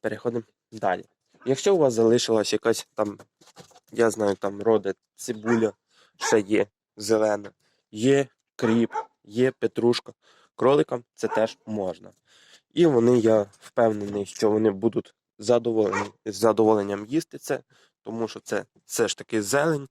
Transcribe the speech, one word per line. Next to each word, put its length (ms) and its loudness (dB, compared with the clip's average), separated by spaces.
Переходимо 440 -6
далі. 340 -4
Якщо 300 2
у 20 0
вас 160 4
залишилась 600 2
якась 420 -2
там, 240 -4
я 180 2
знаю, 260 0
там 260 -8
роде 320 0
цибуля, 580 -2
ще 220 2
є 280 0
зелена, 540 0
є 360 0
кріп, 380 0
є 280 -2
петрушка, 640 -2
кроликам 480 0
це 120 -6
теж 380 -2
можна. 460 -8
І 120 4
вони, 340 4
я 260 4
впевнений, 680 -2
що 240 -2
вони 220 2
будуть 440 -4
задоволені, 760 0
з 100 -8
задоволенням 680 2
їсти 320 -6
це, 220 -6
тому 240 -6
що 120 -14
це 260 -6
все 220 -2
ж 100 -6
таки 240 -4
зелень 500 -2